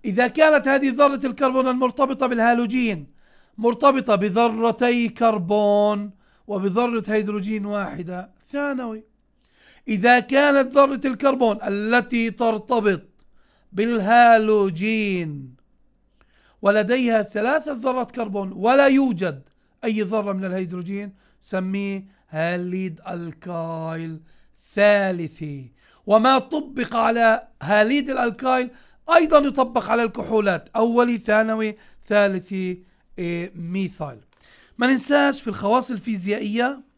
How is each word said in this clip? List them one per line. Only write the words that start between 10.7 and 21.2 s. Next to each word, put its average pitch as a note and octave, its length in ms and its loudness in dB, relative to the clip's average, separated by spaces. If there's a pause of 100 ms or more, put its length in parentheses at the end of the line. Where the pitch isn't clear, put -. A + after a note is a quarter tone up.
ذرة C#4 320 4
الكربون C4 580 0
التي A3+ 680 -2
ترتبط G#3+ 720 -2 (680)
بالهالوجين G#3 1800 2 (1040)
ولديها G#3+ 600 2
ثلاثة C#4 500 -2
ذرات B3+ 380 -4
كربون G3 420 -6
ولا C4 340 4
يوجد F#3+ 560 0 (420)
أي G#3+ 180 -2
ذرة G3+ 300 -4
من F#3+ 120 -6
الهيدروجين، F#3 680 -8 (320)